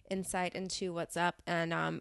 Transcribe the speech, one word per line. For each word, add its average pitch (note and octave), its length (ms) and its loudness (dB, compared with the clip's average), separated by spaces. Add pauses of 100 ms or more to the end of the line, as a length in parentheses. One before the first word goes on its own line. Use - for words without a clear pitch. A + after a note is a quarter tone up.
(100)
insight F#3 440 0
into F#3 400 -4
what's E3+ 220 -4
up. F3 300 2
And, E3 280 2
um, D#3+ 260 0